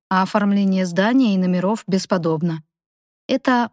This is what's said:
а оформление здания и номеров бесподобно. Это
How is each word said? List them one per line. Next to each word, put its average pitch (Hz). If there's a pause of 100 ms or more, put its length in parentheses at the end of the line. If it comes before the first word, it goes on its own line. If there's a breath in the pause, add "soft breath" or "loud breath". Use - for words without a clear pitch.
а 190
оформление 196
здания 208
и 185
номеров 185
бесподобно. 170 (640)
Это 254